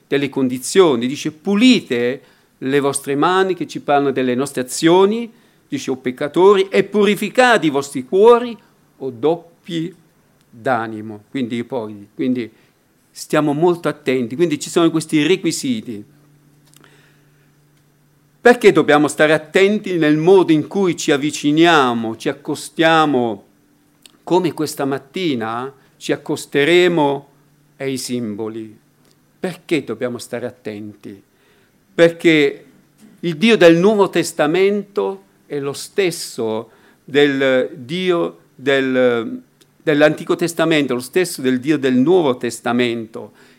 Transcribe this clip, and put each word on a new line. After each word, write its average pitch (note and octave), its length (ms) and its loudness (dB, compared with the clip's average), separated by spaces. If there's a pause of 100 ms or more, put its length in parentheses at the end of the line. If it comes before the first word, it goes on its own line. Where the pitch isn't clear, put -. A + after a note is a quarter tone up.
delle C#3+ 220 -2
condizioni. B2+ 800 0
Dice: C#3+ 240 -6
"Pulite F3 920 0 (360)
le C3 220 0
vostre C#3 360 -4
mani", F#3 380 0
che D#3 140 -8
ci - 140 -12
parlano C#3+ 300 0
delle B2+ 220 -2
nostre C3 280 -4
azioni, G3 680 2 (380)
dice: C3+ 240 -8
"O C3 60 -6
peccatori, F3+ 720 2
e G3 160 0
purificate G#3 800 2
i D#3 40 2
vostri C3+ 360 -4
cuori, A#3 520 4 (400)
o C3+ 120 -10
doppi E3 840 -6 (560)
d'animo." A2 800 -6
Quindi A#2+ 360 -6
poi, G#2+ 500 -10
quindi B2 340 -4 (640)
stiamo D3+ 400 -2
molto E3 380 0
attenti. B2+ 480 -4
Quindi D3+ 220 0
ci - 100 -12
sono E3+ 200 2
questi D#3 380 0
requisiti. B2+ 760 -4 (2250)
Perché A#3+ 320 6
dobbiamo D3 380 4
stare D3+ 240 2
attenti G3 640 0
nel D3+ 200 2
modo E3 360 4
in D3+ 140 0
cui F#3 280 0
ci - 160 -2
avviciniamo, C#3+ 1040 0
ci D3+ 140 -6
accostiamo, C#3+ 1160 -2 (800)
come E3+ 300 0
questa C#3+ 320 -6
mattina C3+ 880 -6 (240)
ci - 140 -8
accosteremo D3 1160 0 (500)
ai C#3 200 -6
simboli? A2 800 -8 (600)
Perché E3+ 440 -6
dobbiamo A#2+ 340 -8
stare A#2 280 -10
attenti? G#2 760 -14 (760)
Perché E3 720 2 (540)
il E3+ 180 -6
Dio A3 200 4
del E3+ 200 8
Nuovo G3 320 2
Testamento G3 1120 -2 (220)
è D3 140 -10
lo C#3 140 -8
stesso A#2 960 -6 (340)
del C3+ 720 2
Dio E3+ 640 -4 (160)
del, B2+ 840 0 (400)
dell'Antico D#3 540 2
Testamento, D#3+ 580 0
lo B2 80 -4
stesso F3 400 -4
del B2+ 180 0
Dio D3 180 -2
del C3 180 0
Nuovo C#3 420 2
Testamento. A#2 960 -4 (260)